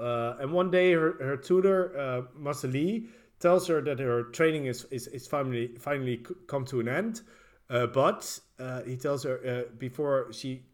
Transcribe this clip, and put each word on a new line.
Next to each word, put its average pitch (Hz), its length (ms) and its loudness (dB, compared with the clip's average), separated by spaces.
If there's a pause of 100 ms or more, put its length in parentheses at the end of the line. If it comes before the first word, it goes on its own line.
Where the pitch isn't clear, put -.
Uh, 120 400 -2
and 139 100 -4
one 180 200 2
day 180 240 8
her, 160 260 4
her 135 160 -2
tutor, 185 640 4
uh, 127 240 -2 (120)
Master 143 340 -4
Lee, 175 400 -2 (320)
tells 175 260 4
her 160 160 2
that 135 160 -2
her 120 240 0 (100)
training 156 340 2
is, 120 240 -6
is, 127 180 -8
is 131 180 -12
finally, 123 520 -2
finally 131 480 -4
c-, - 80 -12 (120)
come 139 180 -4
to 127 160 -2
an 113 80 -2
end. 208 320 -2 (500)
Uh, 120 160 2
but, 143 520 0 (220)
uh, 127 220 -8
he 127 120 -8
tells 139 300 -2
her, 127 160 -2 (260)
uh, 120 120 -18
before 131 540 -2
she 131 300 -10 (120)